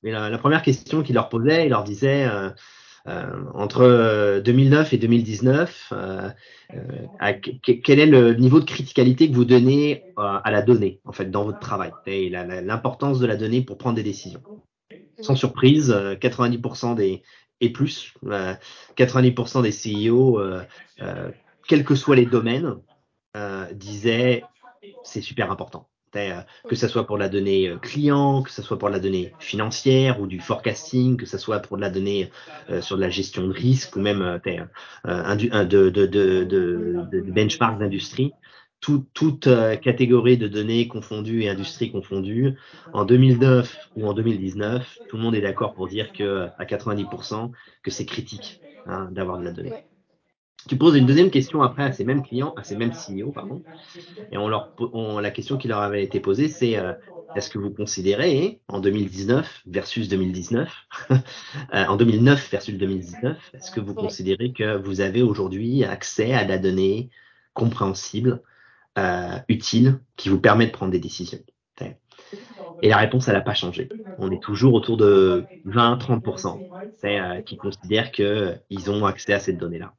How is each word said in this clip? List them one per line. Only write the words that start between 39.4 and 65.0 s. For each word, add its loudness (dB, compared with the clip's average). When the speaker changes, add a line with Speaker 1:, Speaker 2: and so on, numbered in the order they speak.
Speaker 1:
euh, 4
catégorie 4
de -2
données -2
confondues -6
et 0
industrie -6
confondue, -4
en 0
deux 6
mille 8
neuf 2
ou -4
en -2
deux -2
mille 0
dix-neuf, -6
tout -12
le -6
monde 0
est 0
d'accord -4
pour -8
dire -8
que, -4
à -10
quatre-vingt-dix -6
pour -14
cent, -8
que -8
c'est -10
critique, -14
hein, -10
d'avoir -8
de -10
la -10
donnée. -12
Speaker 2:
Ouais. -16
Speaker 1:
Tu -2
poses 6
une 8
deuxième 6
question 0
après 0
à -2
ces -8
mêmes 0
clients, -6
à -16
ces -10
mêmes -2
C -12
E -8
O, -8
pardon, -14
et -8
on -4
leur -6
po-, -6
on, -6
la -4
question -8
qui -8
leur -2
avait -2
été -4
posée, 0
c'est, -2
euh, -6
est-ce -8
que -10
vous -6
considérez, -2
en -8
deux 2
mille -2
dix-neuf -2
versus -6
deux 0
mille -2
dix-neuf, -6
<laughs> -10
euh, 6
en 0
deux 6
mille 4
neuf 6
versus -6
deux -2
mille -2
dix-neuf, -8
est-ce -18
que -6
vous -10
Speaker 2:
Ouais. -8
Speaker 1:
considérez -4
que -2
vous -6